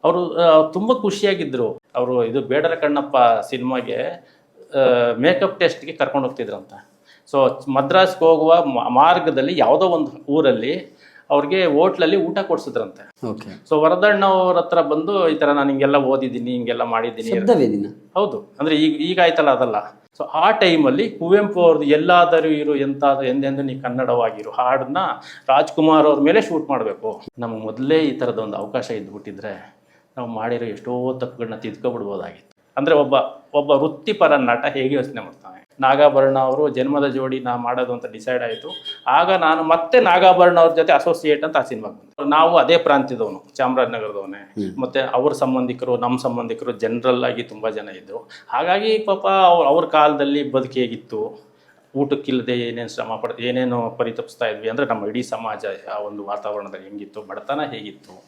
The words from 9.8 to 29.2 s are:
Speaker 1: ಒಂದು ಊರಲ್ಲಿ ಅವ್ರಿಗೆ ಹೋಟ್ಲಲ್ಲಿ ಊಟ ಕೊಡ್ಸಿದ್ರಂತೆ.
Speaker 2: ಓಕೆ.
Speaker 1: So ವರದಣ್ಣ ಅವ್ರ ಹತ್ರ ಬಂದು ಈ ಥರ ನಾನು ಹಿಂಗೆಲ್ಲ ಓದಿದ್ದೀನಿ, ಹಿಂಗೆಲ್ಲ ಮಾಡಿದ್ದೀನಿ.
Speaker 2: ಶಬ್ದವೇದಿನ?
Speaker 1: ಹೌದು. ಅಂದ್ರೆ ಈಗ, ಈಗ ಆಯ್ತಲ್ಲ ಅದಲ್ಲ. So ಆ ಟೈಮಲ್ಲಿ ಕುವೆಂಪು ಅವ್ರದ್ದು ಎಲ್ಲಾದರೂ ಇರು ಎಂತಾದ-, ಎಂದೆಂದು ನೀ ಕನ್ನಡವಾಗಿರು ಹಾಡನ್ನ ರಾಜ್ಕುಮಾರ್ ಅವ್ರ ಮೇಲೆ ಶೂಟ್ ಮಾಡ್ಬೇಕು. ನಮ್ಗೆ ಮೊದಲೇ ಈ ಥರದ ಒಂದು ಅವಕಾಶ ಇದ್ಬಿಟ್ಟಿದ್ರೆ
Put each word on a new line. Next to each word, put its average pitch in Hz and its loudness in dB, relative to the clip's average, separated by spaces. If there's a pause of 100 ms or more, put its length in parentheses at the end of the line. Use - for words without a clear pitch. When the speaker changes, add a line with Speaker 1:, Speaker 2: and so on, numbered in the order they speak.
Speaker 1:
ಒಂದು 156 -2
ಊರಲ್ಲಿ 143 0 (320)
ಅವ್ರಿಗೆ 147 2
ಹೋಟ್ಲಲ್ಲಿ 165 2
ಊಟ 170 -2
ಕೊಡ್ಸಿದ್ರಂತೆ. 123 -6
Speaker 2:
ಓಕೆ. 107 -12
Speaker 1:
So 151 2
ವರದಣ್ಣ 196 4
ಅವ್ರ 185 2
ಹತ್ರ 170 0
ಬಂದು 160 0
ಈ 156 0
ಥರ 147 0
ನಾನು 143 0
ಹಿಂಗೆಲ್ಲ 139 2
ಓದಿದ್ದೀನಿ, 127 -2
ಹಿಂಗೆಲ್ಲ 120 -4
ಮಾಡಿದ್ದೀನಿ. 113 -4
Speaker 2:
ಶಬ್ದವೇದಿನ? 110 2 (280)
Speaker 1:
ಹೌದು. 175 -4
ಅಂದ್ರೆ 156 0
ಈಗ, 151 0
ಈಗ 180 -2
ಆಯ್ತಲ್ಲ 165 4
ಅದಲ್ಲ. 117 -2 (140)
So 147 -6
ಆ 165 2
ಟೈಮಲ್ಲಿ 170 2
ಕುವೆಂಪು 185 0
ಅವ್ರದ್ದು 151 4
ಎಲ್ಲಾದರೂ 165 4
ಇರು 151 0
ಎಂತಾದ-, 139 0
ಎಂದೆಂದು 135 -2
ನೀ 135 -8
ಕನ್ನಡವಾಗಿರು 120 -4
ಹಾಡನ್ನ 131 -2 (500)
ರಾಜ್ಕುಮಾರ್ 156 4
ಅವ್ರ 143 4
ಮೇಲೆ 175 4
ಶೂಟ್ 160 -6
ಮಾಡ್ಬೇಕು. 110 -6 (160)
ನಮ್ಗೆ 113 -8
ಮೊದಲೇ 131 -2
ಈ 147 -2
ಥರದ 117 -4
ಒಂದು 104 -8
ಅವಕಾಶ 107 -8
ಇದ್ಬಿಟ್ಟಿದ್ರೆ 101 -14 (420)